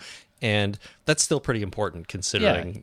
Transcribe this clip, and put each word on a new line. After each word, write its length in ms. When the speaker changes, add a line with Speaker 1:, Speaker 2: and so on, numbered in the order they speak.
Speaker 1:
and 360
that's 180
still 160
pretty 240
important 440
considering, 680
Speaker 2:
Yeah, 80